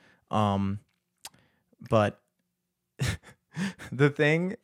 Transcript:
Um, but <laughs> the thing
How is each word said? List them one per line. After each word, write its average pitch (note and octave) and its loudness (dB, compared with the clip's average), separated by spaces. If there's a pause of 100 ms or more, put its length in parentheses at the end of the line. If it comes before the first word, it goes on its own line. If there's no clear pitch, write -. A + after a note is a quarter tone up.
(300)
Um, G2+ 0 (1080)
but G#2 2 (760)
<laughs> - -8
the C#3 2
thing D#3 0